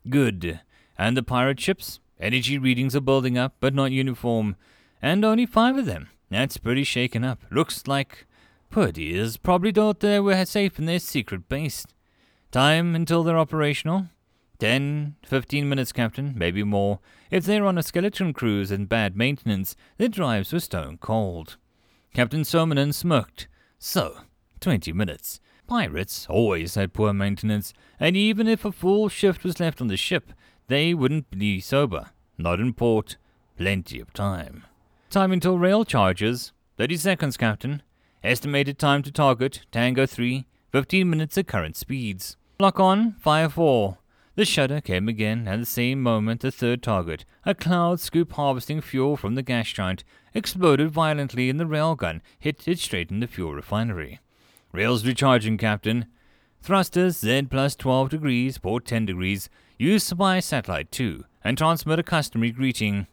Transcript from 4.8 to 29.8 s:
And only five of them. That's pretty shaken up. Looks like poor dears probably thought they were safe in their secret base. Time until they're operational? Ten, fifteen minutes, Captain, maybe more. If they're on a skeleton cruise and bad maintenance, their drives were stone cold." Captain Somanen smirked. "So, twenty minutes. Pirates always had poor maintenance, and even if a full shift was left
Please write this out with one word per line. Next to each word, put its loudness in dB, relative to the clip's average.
And 2
only 4
five 2
of -2
them. -6
That's -2
pretty 0
shaken -2
up. -4
Looks -2
like -4
poor 2
dears -4
probably 2
thought 2
they 2
were 2
safe -2
in -4
their 0
secret -6
base. -6
Time 4
until 2
they're 2
operational? 0
Ten, -2
fifteen -2
minutes, -2
Captain, -4
maybe 0
more. 0
If 0
they're 2
on 2
a -2
skeleton -2
cruise 0
and -4
bad 0
maintenance, -2
their 2
drives 0
were 0
stone -6
cold." -4
Captain 0
Somanen 2
smirked. 0
"So, -4
twenty -2
minutes. -6
Pirates -4
always 0
had -2
poor 0
maintenance, -2
and 2
even 2
if 0
a -4
full 0
shift 0
was -4
left -2